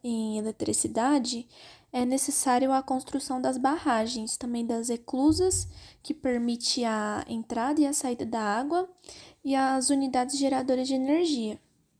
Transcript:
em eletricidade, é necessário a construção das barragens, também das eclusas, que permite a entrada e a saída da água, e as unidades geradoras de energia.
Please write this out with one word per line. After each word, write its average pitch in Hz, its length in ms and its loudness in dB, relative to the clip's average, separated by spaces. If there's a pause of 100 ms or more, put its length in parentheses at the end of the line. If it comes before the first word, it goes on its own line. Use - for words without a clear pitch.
em 220 360 -2
eletricidade, 233 1080 0 (460)
é 247 140 0
necessário 262 680 2
a 269 100 2
construção 262 600 -4
das 262 160 0
barragens, 240 800 0
também 240 280 -4
das 233 240 -2
eclusas, 302 800 2 (340)
que - 120 -6
permite 240 720 -2
a 214 420 -2
entrada 240 540 -2
e 285 40 6
a 277 60 2
saída 247 340 -2
da 226 140 -2
água, 277 500 0 (540)
e 269 120 0
as 262 340 2
unidades 269 480 0
geradoras 262 500 2
de 269 60 0
energia. 262 680 0 (400)